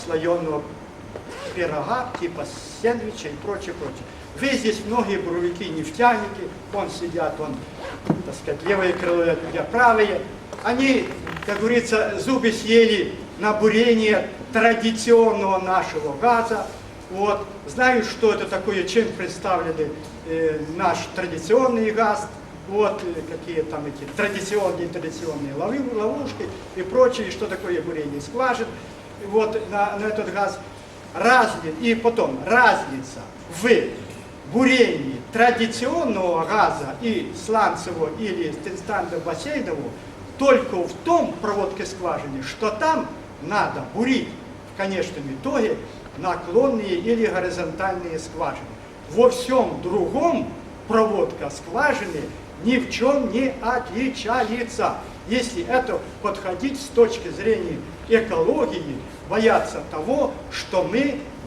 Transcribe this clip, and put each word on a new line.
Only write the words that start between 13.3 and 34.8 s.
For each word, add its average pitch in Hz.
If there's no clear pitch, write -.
на 208
бурение 214
традиционного 220
нашего 156
газа. 226
Вот. 196
Знаю, 247
что 214
это 190
такое, 190
чем 226
представлены, 165
э, 160
наш 180
традиционный 214
газ, 214
вот, 202
э, 165
какие 160
там 151
эти 143
традиционные, 196
традиционные 151
лови-, 240
ловушки 220
и 185
прочее, 226
что 208
такое 180
бурение 151
скважин, 240
вот, 214
на, 202
на 208
этот 214
газ. 196
Разни-, 208
и 233
потом 226
разница 202
в 240
бурении 214